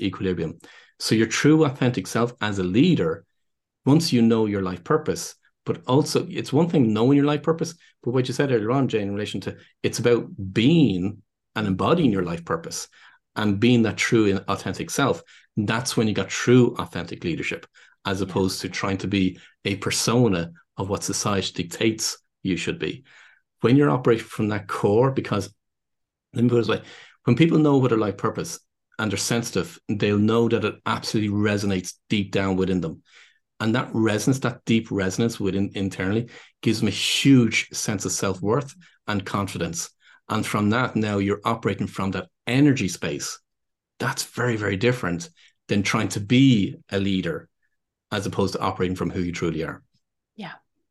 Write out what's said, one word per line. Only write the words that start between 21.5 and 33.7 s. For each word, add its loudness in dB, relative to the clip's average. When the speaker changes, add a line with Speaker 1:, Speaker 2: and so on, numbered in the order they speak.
Speaker 1:
dictates -4
you -2
should -6
be. -8
When 4
you're 6
operating 2
from -4
that -6
core, 2
because -4
let 0
me 4
put 4
it 4
this 0
way, 0
when 4
people 6
know 4
what 2
their 2
life -2
purpose -6
and -2
they're -2
sensitive, -4
they'll 0
know 4
that 0
it -4
absolutely -2
resonates 0
deep -2
down 0
within 0
them. -8
And 0